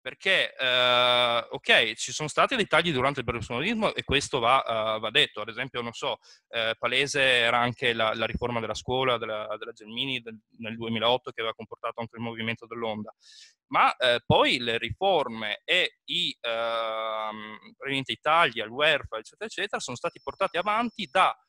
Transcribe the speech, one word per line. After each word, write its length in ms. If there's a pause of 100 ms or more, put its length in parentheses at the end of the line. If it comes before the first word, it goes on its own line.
Perché, 540
eh, 960
ok, 440
ci 160
sono 180
stati 280
dei 100
tagli 240
durante 300
il 60
berlusconismo 680
e 80
questo 360
va, 240 (340)
eh, 20
va 120
detto. 320
Ad 60
esempio, 340
non 100
so, 280 (280)
eh, 300
palese 420
era 380
anche 340
la, 220
la 100
riforma 360
della 140
scuola, 440
della, 400
della 140
Gelmini 480
del, 180 (200)
nel 180
duemilaotto, 560
che 80
aveva 140
comportato 460
anche 160
il 60
movimento 440
dell'onda. 480 (540)
Ma, 280
eh, 280
poi 360
le 180
riforme 840
e 400
i, 360
ehm, 1160 (180)
praticamente 360
i 80
tagli 400
al 80
welfare, 520
eccetera, 260
eccetera, 340
sono 160
stati 260
portati 340
avanti 540
da 240 (140)